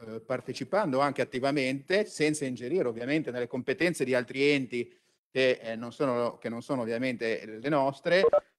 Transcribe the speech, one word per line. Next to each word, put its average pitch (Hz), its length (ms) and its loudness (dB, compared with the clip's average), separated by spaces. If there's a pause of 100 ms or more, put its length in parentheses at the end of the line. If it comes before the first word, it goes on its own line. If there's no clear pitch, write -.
eh, 113 200 -10
partecipando 131 800 -2
anche 139 220 2
attivamente, 135 840 0
senza 151 400 -2
ingerire 127 440 -2
ovviamente 127 420 -2
nelle 123 160 -4
competenze 143 580 -2
di 127 100 2
altri 131 360 2
enti 123 500 -2 (300)
che, 127 320 2
eh, 113 140 -6
non 117 160 -10
sono, 120 440 0
che - 140 -8
non 117 100 -8
sono 131 220 -4
ovviamente 113 760 -2
le 120 120 -6
nostre, 156 560 2 (320)